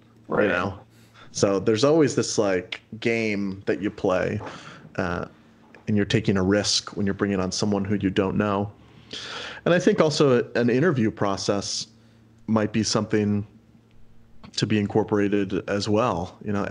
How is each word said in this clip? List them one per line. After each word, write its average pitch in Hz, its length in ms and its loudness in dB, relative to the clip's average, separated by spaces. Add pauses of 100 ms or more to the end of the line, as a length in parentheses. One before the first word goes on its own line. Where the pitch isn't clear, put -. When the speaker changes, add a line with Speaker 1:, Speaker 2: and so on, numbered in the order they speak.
(280)
Speaker 1:
Right. - 160 0
Speaker 2:
You 98 60 2
know? 92 300 -2 (520)
So 98 280 2
there's 110 260 2
always 147 300 4
this, - 220 0
like, 98 440 -2 (180)
game 101 640 -2
that 107 160 -2
you 101 80 -2
play, 92 520 -2 (560)
uh, 87 280 -4 (640)
and 107 80 0
you're 101 100 2
taking 101 320 0
a 92 60 2
risk 98 540 0
when 101 80 -2
you're 98 80 0
bringing 101 260 0
on 92 120 -2
someone 101 340 -2
who 104 100 0
you 98 140 0
don't 95 260 0
know. 101 360 0 (920)
And 165 80 4
I 175 60 4
think 190 220 4
also 143 420 4 (120)
an 120 140 2
interview 123 420 2
process 101 760 -2 (600)
might 107 260 2
be 110 100 2
something 104 640 0 (1080)
to - 100 -2
be 107 140 0
incorporated 101 880 0
as 101 180 -2
well. 107 560 0
You 107 80 -6
know, 101 200 -2